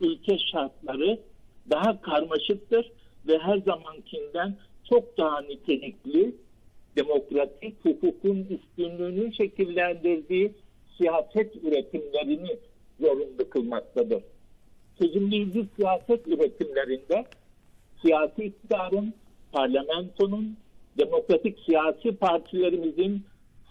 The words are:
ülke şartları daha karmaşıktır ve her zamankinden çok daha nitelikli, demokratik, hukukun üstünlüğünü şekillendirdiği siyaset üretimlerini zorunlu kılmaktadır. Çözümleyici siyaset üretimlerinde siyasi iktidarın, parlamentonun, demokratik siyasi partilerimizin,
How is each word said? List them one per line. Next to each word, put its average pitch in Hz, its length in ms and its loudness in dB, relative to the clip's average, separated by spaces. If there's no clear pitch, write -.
ülke 170 360 0
şartları 156 840 -2
daha 196 320 2
karmaşıktır 165 880 0
ve 156 120 6
her 190 180 2
zamankinden 165 1000 -4
çok 240 280 4
daha 151 240 2
nitelikli, 143 960 0
demokratik, 143 880 -2
hukukun 190 640 0
üstünlüğünü 175 840 -6
şekillendirdiği 180 1200 0
siyaset 170 680 0
üretimlerini 151 920 -2
zorunlu 135 500 0
kılmaktadır. 117 760 -2
Çözümleyici 202 640 0
siyaset 196 520 0
üretimlerinde 143 960 0
siyasi 156 420 4
iktidarın, 202 720 -4
parlamentonun, 196 1040 -2
demokratik 165 680 2
siyasi 233 500 0
partilerimizin, 180 1080 0